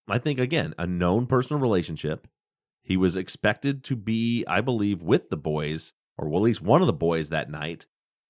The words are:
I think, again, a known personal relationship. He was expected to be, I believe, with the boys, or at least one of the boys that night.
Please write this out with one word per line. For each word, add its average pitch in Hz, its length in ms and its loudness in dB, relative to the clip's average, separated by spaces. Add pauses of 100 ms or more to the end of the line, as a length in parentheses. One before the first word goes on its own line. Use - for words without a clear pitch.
I 101 100 2
think, 135 200 -2
again, 127 380 0
a 87 100 -4
known 90 400 2
personal 131 340 0
relationship. 85 680 -2 (560)
He 95 140 0
was 92 200 4
expected 110 680 -2
to 131 120 -4
be, 113 500 -2
I 90 140 0
believe, 104 420 0
with 113 280 2
the 92 60 -4
boys, 76 560 -4 (260)
or - 80 -4
at 80 160 2
least 113 180 2
one 113 200 6
of 185 60 2
the 117 60 4
boys 80 360 0
that 76 220 -4
night. 76 360 -10 (440)